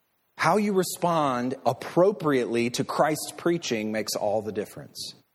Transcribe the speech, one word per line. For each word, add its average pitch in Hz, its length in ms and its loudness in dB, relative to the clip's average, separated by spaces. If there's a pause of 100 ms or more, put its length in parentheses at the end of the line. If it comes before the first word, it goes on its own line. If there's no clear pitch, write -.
(380)
How 165 200 4
you 208 140 2
respond 151 840 0 (100)
appropriately 131 1040 2
to 120 160 -2
Christ's - 500 0
preaching 117 560 -2
makes 107 240 -4
all 107 280 0
the 107 100 -6
difference. - 600 -10 (200)